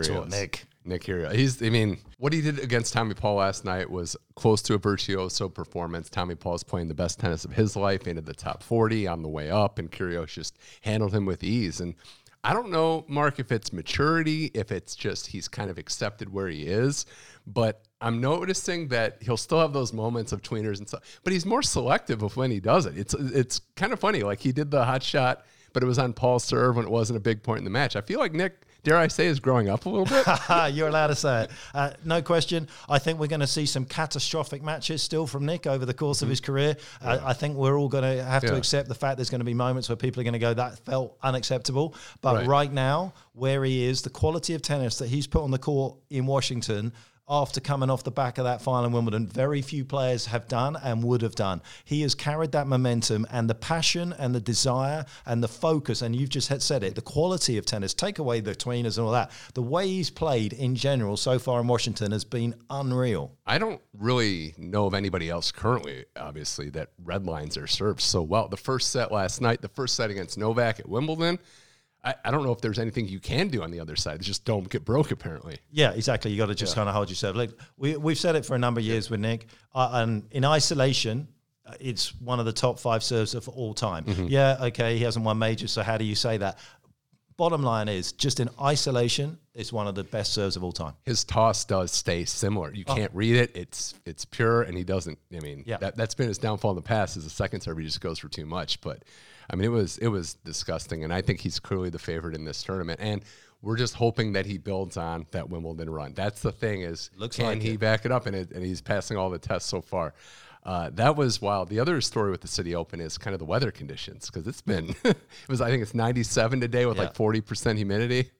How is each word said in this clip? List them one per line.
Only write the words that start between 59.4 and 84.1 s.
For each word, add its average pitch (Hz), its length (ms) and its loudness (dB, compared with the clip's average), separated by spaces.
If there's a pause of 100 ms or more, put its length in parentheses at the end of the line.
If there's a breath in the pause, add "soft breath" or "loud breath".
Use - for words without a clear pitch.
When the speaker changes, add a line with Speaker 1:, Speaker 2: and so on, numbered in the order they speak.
Speaker 2:
the 127 80 -2
way 160 240 0
he's 185 240 -2
played 117 420 0
in 131 220 -2
general 117 420 0
so 131 220 2
far 123 220 0
in 120 80 0
Washington 107 440 2
has 104 120 -2
been 117 300 -2 (140)
unreal. 127 600 0 (160)
Speaker 1:
I 110 100 2
don't 214 240 -2 (160)
really 101 600 2
know 98 280 2
of 92 60 0
anybody 92 380 0
else 85 220 -2
currently, 73 520 -2 (120)
obviously, 73 540 -8
that 78 200 -8 (120)
redlines 85 520 -6
their 71 140 -8
serves - 360 0
so - 160 2
well. 87 280 0
The 104 100 -6
first - 320 -2
set 120 220 0
last 98 280 0
night, 117 220 4
the 98 60 -6
first - 260 -4
set 113 160 0
against 95 260 -6
Novak 113 440 2
at - 80 -12
Wimbledon, 160 500 0 (680 soft breath)
I, 131 200 -2
I 110 80 0
don't 147 100 2
know 131 80 2
if 117 100 0
there's 107 200 0
anything 113 260 -2
you 95 140 -8
can 160 260 0
do 127 160 -2
on 82 80 -6
the 85 80 -8
other 80 160 -8
side. 76 220 -2
It's 92 100 -8
just 98 180 -6
don't 98 240 0
get - 160 -4
broke, 143 280 2
apparently. 80 460 -10 (120)
Speaker 2:
Yeah, 143 220 4
exactly. 110 400 0
You 101 40 -2
gotta 104 200 2
just 95 180 -2
Speaker 1:
Yeah. 107 80 0
Speaker 2:
kinda 101 100 0
hold 101 160 2
yourself. 95 280 -4
Look, 117 140 -2 (260 loud breath)
we, 143 200 0
we've 151 220 0
said 170 160 2
it 147 100 0
for 135 120 -2
a - 20 2
number 120 220 2
of 110 40 0
years 110 240 0
with 110 120 -2
Nick, 110 260 -2 (260 loud breath)
uh, 127 200 2
and 113 400 2
in 135 120 0
isolation, 139 840 2 (360)
uh, - 140 -20
it's 123 420 -4
one 123 200 0
of 113 40 2
the 113 80 0
top 120 280 0
five 113 240 2
serves 113 320 0
of 117 120 -8
all 120 240 -6
time. 92 320 -2
Speaker 1:
Mm-hmm. 92 220 0